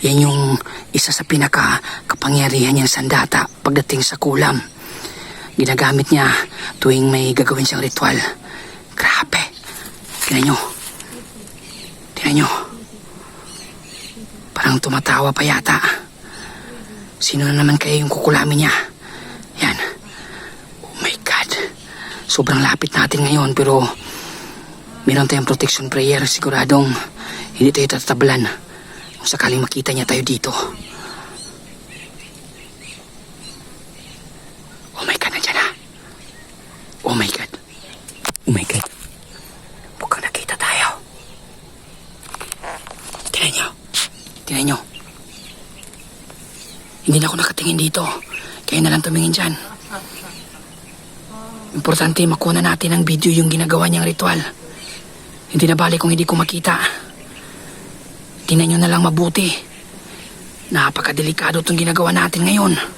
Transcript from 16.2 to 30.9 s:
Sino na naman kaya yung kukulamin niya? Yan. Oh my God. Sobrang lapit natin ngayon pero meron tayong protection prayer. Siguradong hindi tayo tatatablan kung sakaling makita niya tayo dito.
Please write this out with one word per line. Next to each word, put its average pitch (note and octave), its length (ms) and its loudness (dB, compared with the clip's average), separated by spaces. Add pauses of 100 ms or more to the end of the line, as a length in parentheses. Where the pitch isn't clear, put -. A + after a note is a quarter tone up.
Sino C#3+ 320 2
na C#3+ 80 4
naman D3 160 6
kaya D3 240 2
yung D3 120 2
kukulamin D3 520 4
niya? D3 120 4 (920)
Yan. - 120 0 (1080)
Oh - 160 -18
my - 120 -2 (120)
God. - 240 0 (800)
Sobrang C3+ 320 4
lapit - 320 2
natin - 320 2
ngayon C#3+ 240 4
pero C3+ 320 6 (1300)
meron C#3 160 4
tayong C#3 160 2
protection C3 480 0
prayer. C#3 320 4
Siguradong C3+ 640 4 (720)
hindi C#3 160 6
tayo C#3 240 2
tatatablan B2+ 480 4 (720)
kung - 80 -8
sakaling - 320 2
makita C3 320 0
niya C3 160 0
tayo - 160 2
dito. B2+ 320 -2 (4000)